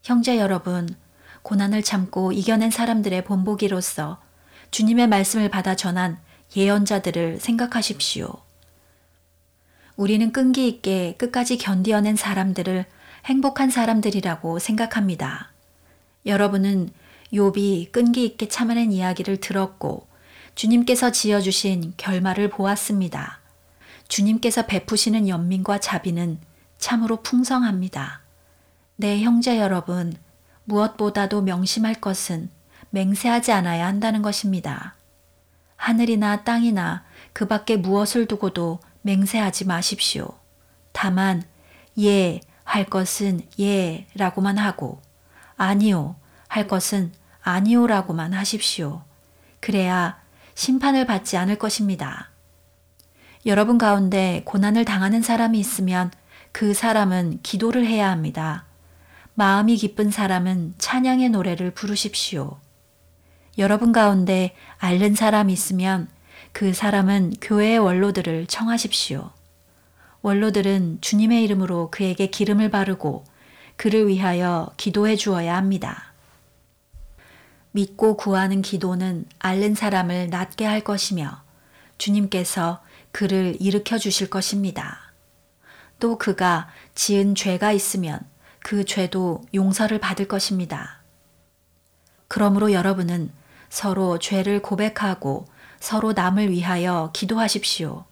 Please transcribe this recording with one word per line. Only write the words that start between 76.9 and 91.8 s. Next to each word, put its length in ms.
믿고 440
구하는 460
기도는 640
앓는 340
사람을 560
낫게 340
할 180
것이며 600
주님께서 840
그를 500
일으켜 380
주실 320
것입니다. 800
또 200
그가 500
지은 400
죄가 380
있으면 480
그 240
죄도 580
용서를 440
받을 300
것입니다. 760